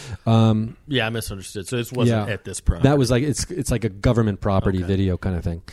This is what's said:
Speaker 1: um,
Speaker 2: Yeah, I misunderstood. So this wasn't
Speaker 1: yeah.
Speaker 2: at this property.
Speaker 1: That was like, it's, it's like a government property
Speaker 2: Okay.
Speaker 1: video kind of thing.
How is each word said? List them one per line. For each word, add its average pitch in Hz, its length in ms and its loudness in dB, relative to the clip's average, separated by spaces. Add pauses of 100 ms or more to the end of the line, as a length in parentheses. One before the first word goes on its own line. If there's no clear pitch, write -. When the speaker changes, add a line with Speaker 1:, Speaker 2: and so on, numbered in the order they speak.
(260)
Speaker 1:
um, 113 500 4 (100)
Speaker 2:
Yeah, 123 200 0
I 113 40 -4
misunderstood. 104 560 -10
So 127 100 -4
this 117 140 -4
wasn't 117 380 0
Speaker 1:
yeah. 113 60 -6
Speaker 2:
at 95 100 -10
this 95 160 -10
property. 156 280 2
Speaker 1:
That 143 100 4
was 120 120 2
like, 123 120 2
it's, - 280 -4
it's 175 200 -6
like 113 140 0
a 113 40 -2
government 107 540 0
property 95 360 0
Speaker 2:
Okay. 90 80 -2
Speaker 1:
video 95 300 2
kind 92 200 -4
of 85 60 -4
thing. 85 200 -6 (100)